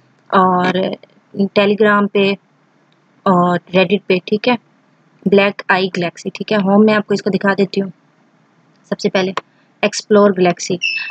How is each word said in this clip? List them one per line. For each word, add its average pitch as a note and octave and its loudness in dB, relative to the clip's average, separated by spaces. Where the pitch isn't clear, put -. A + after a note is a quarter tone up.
और F3+ 2
Telegram G3+ 2
पे G3+ 2
और F3+ 2
Reddit F#3+ 0
पे, F3+ 0
ठीक G#3+ -4
है। A#3+ 2
ब्लैक G3 2
आई F#3 0
गैलेक्सी, F3 -6
ठीक - -10
है। G#3+ 0
होम G3+ 4
में G#3+ 4
आपको G#3 -2
इसको G3 -4
दिखा G3 0
देती G3 -2
हूँ F#3+ -8
सबसे G3+ -4
पहले। F#3+ -2
Explore G3+ 2
Galaxy. F3+ -2